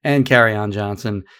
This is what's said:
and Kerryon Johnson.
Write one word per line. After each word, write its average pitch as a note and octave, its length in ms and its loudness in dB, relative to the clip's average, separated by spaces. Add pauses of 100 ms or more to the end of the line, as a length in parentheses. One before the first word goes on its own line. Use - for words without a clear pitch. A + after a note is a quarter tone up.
and C#3+ 220 0
Kerryon G#2+ 480 2
Johnson. G2+ 500 -8 (160)